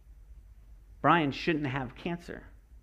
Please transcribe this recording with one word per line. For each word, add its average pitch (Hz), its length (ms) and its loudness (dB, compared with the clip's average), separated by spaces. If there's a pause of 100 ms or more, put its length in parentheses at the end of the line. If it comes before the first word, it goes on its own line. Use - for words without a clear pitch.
(1000)
Brian 147 320 4
shouldn't 151 340 -2
have 127 280 -4
cancer. - 480 -8 (400)